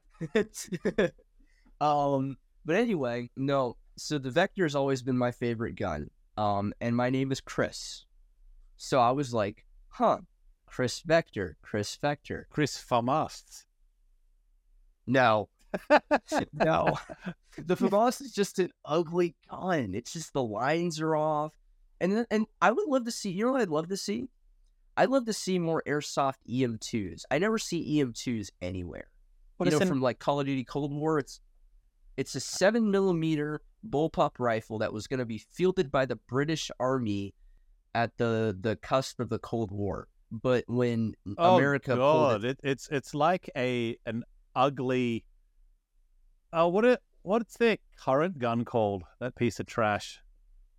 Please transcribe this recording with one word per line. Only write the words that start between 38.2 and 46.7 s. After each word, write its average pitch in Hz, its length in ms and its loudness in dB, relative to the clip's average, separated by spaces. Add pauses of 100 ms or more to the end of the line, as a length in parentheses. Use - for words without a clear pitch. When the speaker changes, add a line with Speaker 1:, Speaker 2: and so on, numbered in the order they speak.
Speaker 1:
the 107 160 0
cusp - 420 -2
of 113 120 -6
the 110 80 -2
Cold 113 320 -4
War. 101 380 -6 (220)
But 120 380 0
when 117 460 0 (240)
Speaker 2:
Oh, 175 180 6
Speaker 1:
America 139 400 2
pulled 135 460 4
Speaker 2:
God. - 20 -2
Speaker 1:
it 123 60 0 (120)
Speaker 2:
It, 139 80 -2
it's, - 200 -6
it's 143 240 -6
like 165 420 0
a, 123 480 -2
an 117 200 -6 (300)
ugly, 127 680 0 (1300)
uh, 170 160 4
what 196 160 4